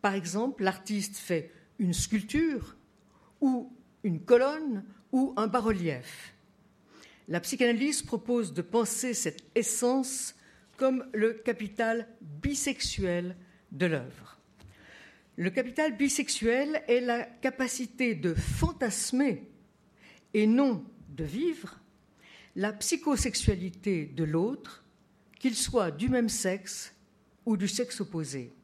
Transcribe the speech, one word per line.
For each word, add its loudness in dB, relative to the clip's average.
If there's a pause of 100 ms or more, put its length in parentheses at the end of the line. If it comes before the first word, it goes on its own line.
Par 2
exemple, -2
l'artiste -2
fait -2 (280)
une 2
sculpture 0 (680)
ou 2 (300)
une 2
colonne 4 (280)
ou 2
un 2
bas-relief. -2 (960)
La -2
psychanalyse 2
propose -2
de -2
penser 0
cette -4 (120)
essence 0 (420)
comme 2
le 2
capital -2 (140)
bisexuel -2 (360)
de 0
l'œuvre. -4 (1000)
Le 0
capital 0
bisexuel 0
est 4
la 0
capacité -2
de 0
fantasmer 0 (840)
et 6
non 4 (260)
de -6
vivre -4 (800)
la -2
psychosexualité 0
de -2
l'autre, -4 (560)
qu'il 0
soit 0
du -2
même 4
sexe -4 (520)
ou 2
du 0
sexe -4
opposé. -6 (120)